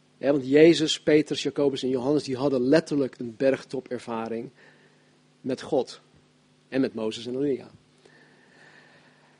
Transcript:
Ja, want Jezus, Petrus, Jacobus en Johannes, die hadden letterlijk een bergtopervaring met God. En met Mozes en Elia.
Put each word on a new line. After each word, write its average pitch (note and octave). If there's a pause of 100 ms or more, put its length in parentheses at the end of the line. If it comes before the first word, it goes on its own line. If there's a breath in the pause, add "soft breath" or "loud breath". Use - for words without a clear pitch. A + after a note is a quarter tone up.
(160)
Ja, C3
want C3
Jezus, D3+
Petrus, D3+
Jacobus C#3
en B2+
Johannes, C3+
die C3
hadden C3+
letterlijk C#3
een A#2
bergtopervaring A#2+ (880 soft breath)
met B2+
God. - (680)
En C3
met A#2+
Mozes A2
en B2
Elia. C3 (1700 soft breath)